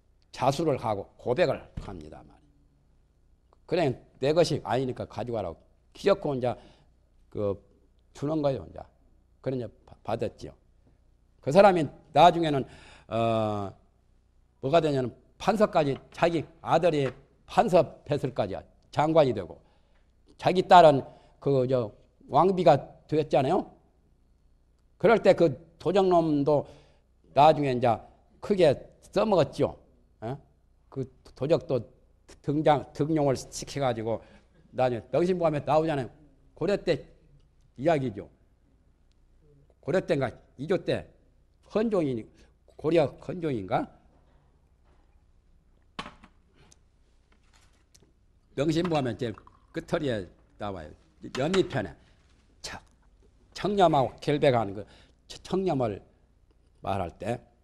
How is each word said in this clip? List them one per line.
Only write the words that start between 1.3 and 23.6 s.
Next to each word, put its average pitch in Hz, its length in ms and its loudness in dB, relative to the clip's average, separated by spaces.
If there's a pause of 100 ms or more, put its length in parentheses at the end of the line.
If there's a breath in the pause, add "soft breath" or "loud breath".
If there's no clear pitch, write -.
합니다. 78 420 -16 (1400)
그래, 156 340 0 (200)
내 139 120 0
것이 156 300 2
아니니까 120 440 -4
가져가라고. 110 500 -8 (360)
기어코 190 440 -2
이제 120 180 -2 (760 soft breath)
그 101 320 -4 (540)
주는 151 260 -4
거예요, 139 300 -2
이제. - 80 -18 (600)
그래 131 160 -6
이제 117 120 -8 (160)
바-, - 200 -20
받았지요. 110 480 -8 (880)
그 127 100 -6
사람이 180 380 6 (240)
나중에는, 160 520 4 (440 loud breath)
어, 107 640 -2 (880)
뭐가 156 200 2
되냐면 139 320 -2 (260)
판서까지, 185 600 0 (140)
자기 170 320 0 (160)
아들이 147 500 0 (360)
판서 180 580 2
배슬까지 123 520 -6 (360)
장관이 151 420 2
되고, 82 260 -10 (760)
자기 180 240 0
딸은 165 400 8 (380 loud breath)
그, 131 280 0
저, 123 220 -2 (380)
왕비가 165 800 2
되었잖아요. 151 640 0 (1300)